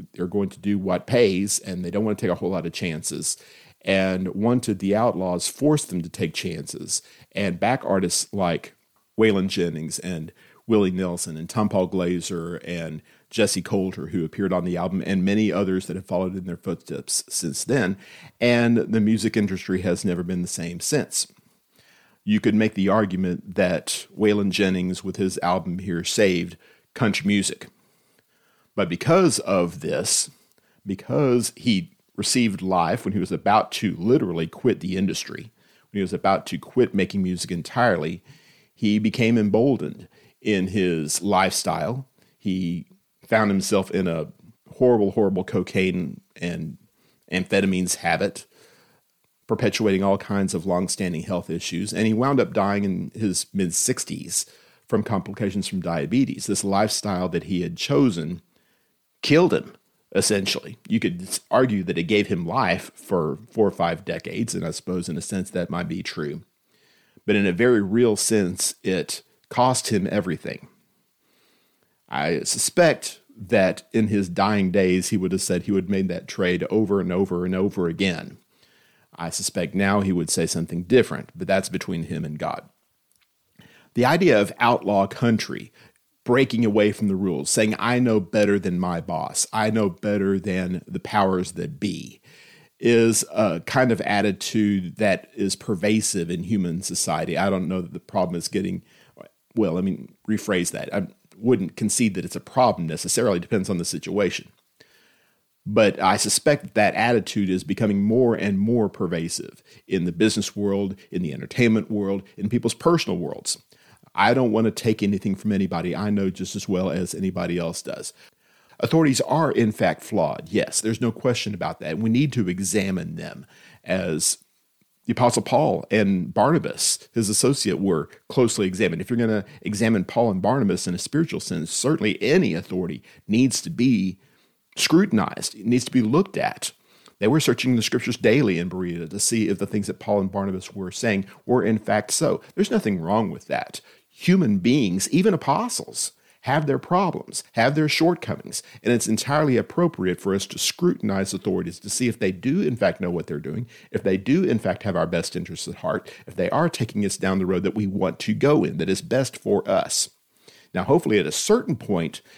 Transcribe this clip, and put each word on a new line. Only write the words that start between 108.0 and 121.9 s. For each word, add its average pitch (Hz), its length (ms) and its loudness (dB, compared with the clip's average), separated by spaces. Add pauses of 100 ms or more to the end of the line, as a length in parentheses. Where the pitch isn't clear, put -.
more 117 320 4
and 95 240 0
more 110 280 2
pervasive 85 760 -6 (240)
in 87 180 0
the 87 60 -2
business 104 440 0
world, 101 400 -2 (160)
in 180 100 -4
the 71 120 -4
entertainment 110 580 2
world, 98 320 -2 (140)
in 104 120 -4
people's 120 260 0
personal 160 420 2
worlds. - 400 -6 (580)
I 104 180 4
don't 127 180 2
want 113 140 4
to 107 60 2
take 107 320 0
anything 101 320 0
from 107 160 -4
anybody. 90 440 -2
I 104 140 -2
know 98 220 0
just 95 240 -8
as 101 120 -8
well 92 220 0
as 90 240 -4
anybody 87 460 -4
else 82 240 -6
does. - 280 -10 (680)
Authorities 151 420 4
are, 151 300 2
in 113 200 4
fact, 85 300 0
flawed. 80 480 -2
Yes, - 320 0
there's 110 180 -2
no 117 120 2
question 113 420 -2
about 87 260 -6
that. 80 200 -6